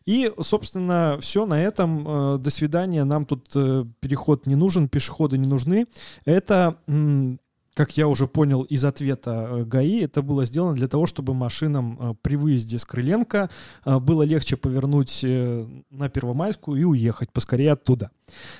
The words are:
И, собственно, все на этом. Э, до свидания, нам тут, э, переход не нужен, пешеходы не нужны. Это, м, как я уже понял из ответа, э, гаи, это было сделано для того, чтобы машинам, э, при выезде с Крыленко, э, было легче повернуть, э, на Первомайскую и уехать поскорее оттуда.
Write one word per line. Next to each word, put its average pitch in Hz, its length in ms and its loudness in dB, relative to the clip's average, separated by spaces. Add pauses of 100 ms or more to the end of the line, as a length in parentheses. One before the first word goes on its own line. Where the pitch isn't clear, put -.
И, 226 260 2 (100)
собственно, 180 760 0
все 214 280 0
на 156 120 2
этом. 165 480 0
Э, 139 300 0
до 135 140 -2
свидания, 165 520 0
нам 143 220 0
тут, 131 300 -6
э, 131 300 0 (160)
переход 139 440 0
не 139 100 2
нужен, 165 320 2
пешеходы 135 520 -2
не 135 80 0
нужны. 147 400 2 (380)
Это, 180 500 4 (120)
м, 143 520 2 (340)
как - 240 0
я 151 100 4
уже 135 200 2
понял 139 360 2
из 139 220 0
ответа, 123 640 -2
э, 120 140 -2
гаи, 135 400 0
это 143 200 -2
было 139 220 0
сделано 156 300 -2
для 127 120 0
того, 156 200 0
чтобы 135 260 -4
машинам, 127 680 -2
э, 120 140 -4 (100)
при 143 120 0
выезде 123 420 0
с - 80 -6
Крыленко, 196 640 -2 (360)
э, 131 140 2
было 151 240 2
легче 151 340 0
повернуть, 135 640 0
э, 123 420 -2 (260)
на 139 180 -6
Первомайскую 139 720 -4
и - 20 4
уехать 120 480 0
поскорее 135 420 2
оттуда. 127 360 0 (500)